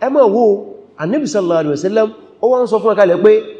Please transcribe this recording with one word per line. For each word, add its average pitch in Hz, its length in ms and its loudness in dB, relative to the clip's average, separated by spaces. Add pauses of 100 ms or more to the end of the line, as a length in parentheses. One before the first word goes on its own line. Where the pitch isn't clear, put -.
ẹ 254 80 -2
máa 269 180 2
wo, 208 400 0 (340)
Ànábì 240 260 -4
sallallahu 185 340 -2
alaihi 151 160 -2
wasallam, 208 320 -2 (340)
ó 226 80 2
wá 254 120 0
ń 240 40 -2
sọ 214 120 -2
fún 214 100 -2
wa 208 60 2
kalẹ̀ 180 280 2
pé, 214 80 6 (300)